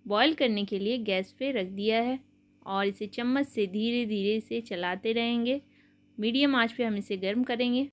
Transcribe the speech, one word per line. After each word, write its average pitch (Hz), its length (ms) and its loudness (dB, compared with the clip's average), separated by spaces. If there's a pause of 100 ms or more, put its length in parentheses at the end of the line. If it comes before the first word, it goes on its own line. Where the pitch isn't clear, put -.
बॉयल 220 300 4
करने 220 300 2
के 196 140 -4
लिए 214 200 0
गैस 190 400 -2
पे 277 140 0
रख 196 160 -2
दिया 208 320 0
है 254 180 -2 (460)
और 196 220 0
इसे 202 200 -4
चम्मच 254 400 -2
से 214 200 -2
धीरे 226 380 0
धीरे 214 340 0
से 233 220 -6
चलाते 185 520 -2
रहेंगे। 233 460 0 (580)
मीडियम 269 380 2
आंच 233 180 2
पे 247 100 -2
हम 214 140 0
इसे 202 200 -4
गर्म 202 260 0
करेंगे। 247 500 0